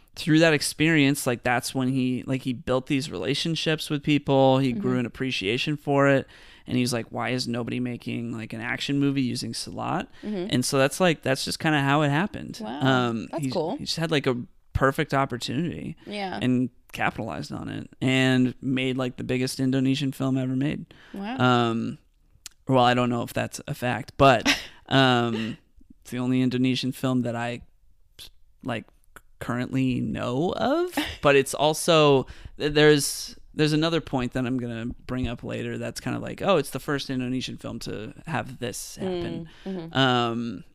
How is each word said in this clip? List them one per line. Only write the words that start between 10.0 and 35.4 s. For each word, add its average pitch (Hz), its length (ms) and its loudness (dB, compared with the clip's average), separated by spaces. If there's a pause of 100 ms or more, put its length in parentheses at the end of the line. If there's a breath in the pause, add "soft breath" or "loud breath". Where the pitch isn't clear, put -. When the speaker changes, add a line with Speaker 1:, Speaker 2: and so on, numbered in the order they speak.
Speaker 2:
Mm-hmm. 202 280 -6
Speaker 1:
And 123 140 0
so 143 140 0
that's, 135 220 2
like, 175 220 4
that's 131 220 -2
just - 140 -6
kinda 156 220 2
how 139 220 4
it 147 80 2
happened. - 520 -4
Speaker 2:
Wow. 214 180 -10 (280)
Speaker 1:
Um, 110 240 -4
Speaker 2:
That's - 140 -4
Speaker 1:
he, 131 40 -2
Speaker 2:
cool. 170 260 -2
Speaker 1:
he - 100 -10
just - 100 -4
had, 160 160 -2
like, 139 160 2
a 127 80 2 (360)
perfect 139 400 0
opportunity 135 840 -4 (100)
Speaker 2:
Yeah. 202 340 -8
Speaker 1:
and 123 300 0 (220)
capitalized 107 580 -6
on - 200 -10
it 104 200 -10 (100)
and 131 640 4
made, 131 340 -2
like, 127 200 -4
the 117 80 -8
biggest 127 340 -2
Indonesian 135 540 0
film 135 260 -2
ever 131 160 -2
made. 143 320 -2 (260 loud breath)
Speaker 2:
Wow. 208 260 -8
Speaker 1:
Um, 120 600 2 (720)
well, 131 160 6
I 123 100 6
don't 123 160 2
know 117 120 -2
if - 100 -8
that's - 340 -6
a 147 80 -6
fact, 120 420 -6
but, 135 300 8 (280 loud breath)
Speaker 2:
<laughs> - 140 -20
Speaker 1:
um, 120 680 2 (460)
it's - 100 -14
the 123 60 -6
only 127 220 2
Indonesian 127 520 0
film 127 300 0
that 117 120 -4
I, 120 280 -6 (1000)
like, 117 220 -6 (560)
currently 123 600 -2
know 120 520 -2
of, 339 420 0 (140)
Speaker 2:
<laughs> - 140 -12
Speaker 1:
but 143 120 6
it's 135 200 4
also, 151 720 4 (320 loud breath)
th-, 147 160 -2
there's, 151 600 4 (180)
there's 151 200 2
another 160 280 2
point 123 340 -4
that 131 120 -2
I'm 127 120 -2
gonna 120 280 -6 (220)
bring 127 180 -4
up 120 160 -6